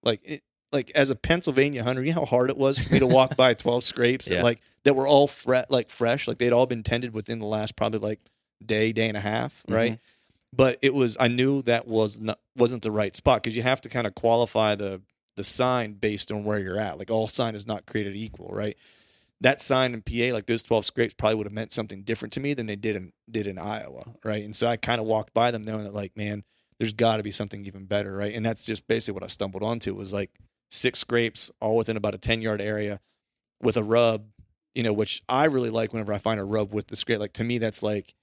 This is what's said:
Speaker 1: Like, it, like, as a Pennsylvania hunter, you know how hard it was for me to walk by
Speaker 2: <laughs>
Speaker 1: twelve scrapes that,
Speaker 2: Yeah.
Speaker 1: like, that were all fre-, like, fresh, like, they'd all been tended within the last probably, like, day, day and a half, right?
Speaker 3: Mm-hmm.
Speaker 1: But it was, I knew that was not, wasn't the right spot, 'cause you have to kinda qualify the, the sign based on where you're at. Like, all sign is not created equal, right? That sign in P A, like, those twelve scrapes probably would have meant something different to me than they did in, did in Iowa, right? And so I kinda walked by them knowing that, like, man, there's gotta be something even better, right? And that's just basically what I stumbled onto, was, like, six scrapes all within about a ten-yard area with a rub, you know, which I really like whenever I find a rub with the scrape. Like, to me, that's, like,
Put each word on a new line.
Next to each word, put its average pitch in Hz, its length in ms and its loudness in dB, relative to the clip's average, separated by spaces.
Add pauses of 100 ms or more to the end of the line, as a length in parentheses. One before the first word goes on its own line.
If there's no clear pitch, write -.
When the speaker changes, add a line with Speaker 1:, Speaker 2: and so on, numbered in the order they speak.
Speaker 1:
Like, 110 200 0
it, 139 200 -12 (280)
like, 139 200 -2
as 139 180 4
a 127 60 0
Pennsylvania 139 680 2
hunter, 127 180 -2
you 156 120 0
know 170 80 0
how 143 40 0
hard 127 240 2
it 135 80 -2
was 135 220 2
for - 140 0
me - 60 6
to 131 80 4
walk 131 280 6
by 127 180 6
Speaker 2:
<laughs> - 20 2
Speaker 1:
twelve 120 280 0
scrapes 123 460 2
that, 90 60 2
Speaker 2:
Yeah. 87 80 2
Speaker 1:
like, 117 180 2 (220)
that 139 120 6
were 135 100 0
all 143 220 8
fre-, 127 400 0
like, 127 220 2
fresh, 120 400 0
like, 117 80 -6
they'd 120 160 2
all 123 140 6
been 117 160 -4
tended 120 300 -4
within 113 260 -6
the 107 60 -8
last 107 300 -4
probably, 110 240 -2
like, 104 220 -4 (440)
day, 110 280 2
day 113 160 0
and 104 80 -6
a 98 40 -6
half, 113 480 -4
right? 113 240 2
Speaker 3:
Mm-hmm. - 640 -18
Speaker 1:
But 127 260 4
it 139 120 4
was, 123 260 2
I 127 80 4
knew 131 360 2
that 117 240 0
was 110 320 0
not, 110 200 -6 (160)
wasn't 120 260 4
the 110 100 -2
right 104 240 0
spot, 123 280 2
'cause 113 120 -4
you 120 60 -2
have 127 200 0
to - 80 -14
kinda 113 220 -2
qualify 113 640 2
the, 98 260 -8 (360)
the 101 60 -6
sign 123 500 4
based 104 380 -4
on 104 120 -6
where 107 160 -2
you're 92 200 -4
at. 92 180 -4
Like, 95 140 -12
all 110 160 0
sign 113 280 -2
is 104 120 -12
not 104 180 -8
created 101 320 -4
equal, 104 340 -12
right? 104 260 -6 (640)
That 135 200 4
sign 131 320 2
in 110 80 -10
P 120 260 -2
A, 127 60 -2
like, 110 140 -6
those 113 160 0
twelve 110 220 0
scrapes 117 280 -2
probably 110 220 0
would 107 120 -4
have 101 60 -12
meant 110 180 -8
something 101 320 -6
different 110 300 -6
to 135 80 -6
me 143 120 -4
than 123 120 -6
they 107 100 -6
did 104 220 -4
in, 92 160 -12 (180)
did 107 160 -4
in 92 100 -8
Iowa, 104 580 -10 (100)
right? 107 180 -4
And 107 120 -12
so 120 120 2
I 117 80 2
kinda 117 280 -2
walked 110 300 -2
by 120 180 4
them 110 120 -6
knowing 107 220 -8
that, 101 80 -12
like, 101 240 -8
man, 104 260 -6 (360)
there's 110 140 -2
gotta 110 300 2
be 101 80 -6
something 101 340 -6
even 98 200 -16
better, 101 300 -2
right? 104 200 -4
And 110 100 -4
that's 113 200 -2
just 110 220 -6
basically 113 260 0
what 95 100 -10
I 92 40 -12
stumbled 98 360 -4
onto, 110 320 -4
was, 98 160 -12
like, 101 200 -6 (380)
six - 300 2
scrapes 117 500 0 (120)
all 113 160 2
within 113 180 0
about 104 180 -2
a 101 40 -10
ten-yard 110 440 -2
area 104 380 -4 (600)
with 117 160 0
a 110 60 0
rub, 110 420 2 (500)
you 120 80 -2
know, 110 100 0
which 104 360 -2
I 139 160 4
really 131 240 2
like 113 240 -2
whenever 107 200 -4
I 104 40 -2
find 110 220 0
a 98 40 -4
rub 104 300 -2
with 104 140 -4
the - 80 -8
scrape. 113 240 0
Like, 104 140 -6
to 113 100 -6
me, 120 160 -2
that's, 110 220 -2
like, 104 420 -4